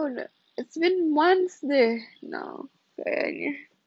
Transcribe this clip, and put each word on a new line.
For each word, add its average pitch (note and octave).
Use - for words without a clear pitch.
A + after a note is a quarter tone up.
udah. B3
It's -
been F4
months F4+
deh B3
now, -
kayaknya. -